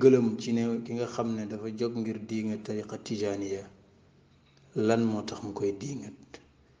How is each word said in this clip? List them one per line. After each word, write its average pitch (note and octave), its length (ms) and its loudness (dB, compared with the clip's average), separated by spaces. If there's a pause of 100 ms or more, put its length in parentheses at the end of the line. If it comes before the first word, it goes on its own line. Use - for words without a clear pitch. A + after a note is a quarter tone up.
gëlëm A#2+ 400 8
ci A#2 120 -2
ne A#2 300 2
ki A#2+ 120 -8
nga A#2+ 120 -2
xam A#2 300 -2
ne G#2+ 100 -4
dafa G#2+ 240 -6
jóg A#2 280 -2
ngir A2 280 -2
diingat G#2+ 380 -2
tariqa G#2+ 340 -6
Tijaaniya, G2 640 -4 (1120)
lan A2+ 300 4
moo G#2+ 180 0
tax - 200 -10
mu G2+ 100 -6
koy G2+ 260 0
diingat? A2+ 640 -12 (400)